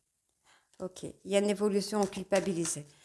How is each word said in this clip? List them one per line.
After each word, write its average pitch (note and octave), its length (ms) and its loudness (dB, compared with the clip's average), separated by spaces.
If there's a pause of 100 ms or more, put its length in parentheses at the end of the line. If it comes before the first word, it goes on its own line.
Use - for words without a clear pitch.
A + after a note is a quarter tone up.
(800)
Ok, F#3 240 -10
il - 260 -12
y G3 60 2
a - 20 6
une G3+ 100 4
évolution G3+ 520 0
en G3 60 4
culpabiliser. F3+ 800 -2 (180)